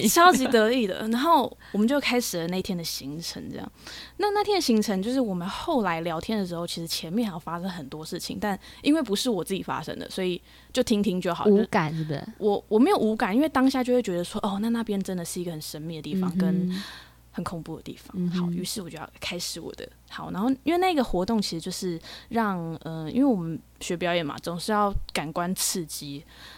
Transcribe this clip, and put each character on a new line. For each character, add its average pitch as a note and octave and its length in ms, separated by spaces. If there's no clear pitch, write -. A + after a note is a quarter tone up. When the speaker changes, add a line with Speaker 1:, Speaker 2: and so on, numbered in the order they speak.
Speaker 1:
超 F4 240
级 B3+ 140
得 A3+ 260
意 B3+ 140
的。 F3+ 220
然 A3+ 140
后 D#4 300
我 G3 80
们 A3 80
就 C#4+ 120
开 B3 220
始 F#3+ 160
了 E3 120
那 F#3 120
天 F#3 160
的 E3+ 60
行 D3 360
程 - 300
这 - 80
样。 - 140
那， G#4 120
那 G#4 140
天 G4+ 100
的 F4+ 80
行 A3+ 180
程 G3+ 220
就 A3+ 100
是 C4+ 80
我 G#3+ 140
们 F3+ 160
后 C#4 320
来 E3+ 200
聊 E3 200
天 A3+ 160
的 G3 80
时 F3 80
候， E3+ 140
其 - 120
实 E3 80
前 E3 240
面 A3+ 160
还 F#3 60
有 E3 60
发 E3 200
生 F3+ 80
很 F3 220
多 D#3 160
事 E3+ 140
情， - 200
但 G3+ 200
因 D4 100
为 D#4+ 80
不 G3+ 140
是 C4 120
我 F#3 160
自 - 120
己 F3 80
发 C3 180
生 - 160
的， - 140
所 F#3+ 120
以 F3+ 160
就 B3+ 120
听 G#3 180
听 F#3 180
就 F3 140
好。 - 120
Speaker 2:
无 G#3 260
感 D#3 260
是 D#3+ 60
不 D3+ 100
是？ - 100
Speaker 1:
我， G3+ 300
我 G#3+ 100
没 D4+ 140
有 G4 80
无 A3 160
感， G#3+ 200
因 C4+ 60
为 D#4 80
当 C4 180
下 C4 160
就 B3 80
会 B3 120
觉 F3+ 120
得 F3 80
说， G#3+ 200
哦， G3 180
那， A3+ 80
那 A#3 140
边 G3+ 180
真 F#3 160
的 E3+ 80
是 F3+ 160
一 - 20
个 E3+ 80
很 D#3 80
神 D3+ 220
秘 E3 140
的 D3+ 80
地 D3+ 100
方， F#3 160
Speaker 2:
嗯 E3+ 40
哼。 F3+ 40
Speaker 1:
跟 F#3 460
很 F#3 60
恐 E3 180
怖 D#3 160
的 - 60
地 - 120
方。 - 220
Speaker 2:
嗯 F3+ 140
哼。 F3+ 100
Speaker 1:
好， F3 100
于 F3+ 120
是 F#3+ 180
我 E3+ 80
就 D#3 80
要 D3+ 100
开 - 180
始 - 240
我 - 140
的。 - 120
好， D#3+ 220
然 F3 100
后 B3 80
因 D#4+ 100
为 F4 60
那 F#4 140
个 C4+ 100
活 F#3 200
动 A3 160
其 F#3+ 160
实 D#3+ 60
就 F#3 100
是 F3 280
让， F#3 520
呃， D#3+ 300
因 A#3+ 80
为 C#4 60
我 B3+ 100
们 E3 240
学 - 160
表 F3 200
演 E3+ 100
嘛， C#3+ 160
总 E3+ 180
是 A3 120
要 G#3 200
感 D#3+ 180
官 F3 220
刺 - 320
激。 D3 400